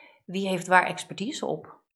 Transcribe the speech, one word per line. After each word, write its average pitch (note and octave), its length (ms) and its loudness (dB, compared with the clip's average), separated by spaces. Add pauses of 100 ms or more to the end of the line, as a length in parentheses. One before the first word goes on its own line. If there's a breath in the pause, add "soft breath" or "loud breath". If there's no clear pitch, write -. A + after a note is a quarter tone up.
(260 soft breath)
Wie G3 220 -2
heeft F3 200 -2
waar F#3 180 8
expertise G3 600 -6
op? - 300 -6 (200)